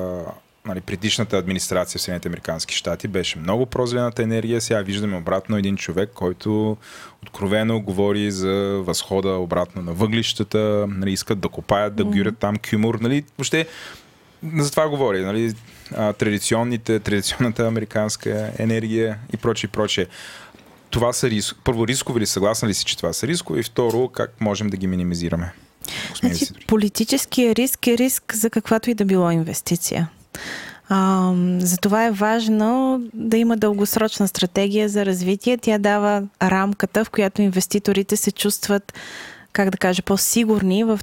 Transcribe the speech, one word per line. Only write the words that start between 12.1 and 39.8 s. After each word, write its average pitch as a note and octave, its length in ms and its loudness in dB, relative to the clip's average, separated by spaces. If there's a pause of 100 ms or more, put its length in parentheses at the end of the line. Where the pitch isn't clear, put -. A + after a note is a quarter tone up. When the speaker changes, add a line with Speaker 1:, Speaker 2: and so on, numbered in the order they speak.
Speaker 1:
гюрят G#2+ 200 0
там G#2 180 -2 (140)
кюмур. A2+ 260 2
Нали, B2+ 280 0 (140)
въобще D#3+ 300 -2 (880)
за C#3+ 160 0
това D#3 180 2
говори, B2 360 0
нали, A2 280 0 (420)
а, G#2+ 180 0
традиционните, A2+ 840 0
традиционната A2 680 0
американска G#2+ 880 -2
енергия A2+ 600 0 (160)
и A2+ 40 -2
прочее, A2 300 -2
и - 40 -20
прочее. G2+ 340 0 (840)
Това A#2+ 240 2
са - 160 0
рис-, G#2+ 340 -2
първо, A2+ 240 2
рискове B2+ 320 -2
ли, G#2 60 2
съгласна G#2+ 440 2
ли F#2+ 40 0
си, - 120 -4
че - 120 -4
това E2 160 -2
са - 140 -4
рискове? - 320 -2
И A#2 40 0
второ, A#2+ 460 0
как - 320 -6
можем G#2 280 0
да F#2+ 80 -2
ги F#2+ 100 -4
минимизираме? F2 640 -2 (520)
Ако - 120 -12
сме - 120 0
Speaker 2:
Значи, F3 60 0
Speaker 1:
инвеститори. - 320 -6
Speaker 2:
политическия A3 880 2
риск B3+ 320 0
е A#3 100 4
риск B3+ 380 0
за A3 140 0
каквато A3+ 400 0
и A#3+ 40 2
да G#3+ 120 0
било F#3 260 4
инвестиция. E3 800 -2 (800)
Ам, F#3 720 4
затова G3 440 2
е A#3 60 2
важно A3 880 2 (120)
да A3+ 240 0
има A#3 200 4
дългосрочна G#3 720 2
стратегия G3+ 600 0
за G#3 160 2
развитие. G3 520 2
Тя A3 200 2
дава G#3 460 2 (200)
рамката, G3 640 2
в - 40 -6
която G3+ 320 2
инвеститорите G3 760 2
се G3+ 160 0
чувстват, - 600 -2 (600)
как G3 160 2
да F#3+ 80 0
кажа, F3+ 240 2